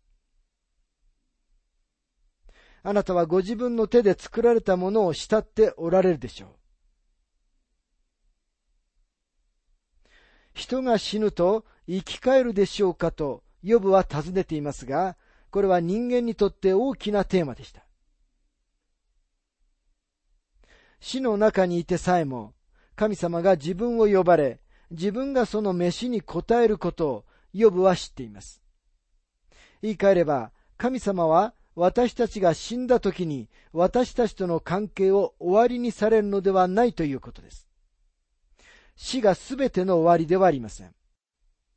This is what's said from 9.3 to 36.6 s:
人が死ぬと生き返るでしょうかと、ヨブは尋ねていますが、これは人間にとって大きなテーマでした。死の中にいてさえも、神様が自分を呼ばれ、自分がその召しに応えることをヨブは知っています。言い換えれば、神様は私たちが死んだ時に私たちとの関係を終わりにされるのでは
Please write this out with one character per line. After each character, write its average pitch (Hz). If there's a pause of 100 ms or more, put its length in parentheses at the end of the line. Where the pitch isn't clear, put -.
人 -
が 240
死 -
ぬ 208
と 190 (220)
生 180
き -
返 262
る 240
で 190
し -
ょ 196
う 175
か 165
と、 139 (180)
ヨ 220
ブ 190
は 190
尋 151
ね 185
て 165
い 147
ま 147
す -
が、 165 (340)
こ 202
れ 196
は 180
人 208
間 247
に 233
と 202
っ -
て 190
大 226
き -
な 202
テ 180
ー -
マ 127
で 127
し -
た。 - (3250)
死 -
の 240
中 202
に 175
い 170
て 180
さ 180
え 165
も、 120 (420)
神 214
様 170
が 190
自 160
分 233
を 214
呼 190
ば 175
れ、 139 (300)
自 170
分 269
が 247
そ 214
の 202
召 175
し 233
に 233
応 175 (120)
え 233
る 214
こ 170
と 165
を 113 (280)
ヨ 208
ブ 180
は 185
知 -
っ -
て -
い 113
ま 101
す。 - (1160)
言 214
い 185
換 196
え 196
れ 175
ば、 131 (260)
神 254
様 185
は 175 (220)
私 185
た 233
ち 202
が 170
死 -
ん 254
だ 240
時 180
に 135 (240)
私 185
た 233
ち -
と 185
の 170
関 196
係 190
を 196
終 175
わ 233
り 247
に 240
さ 208
れ 220
る -
の 202
で 190
は 185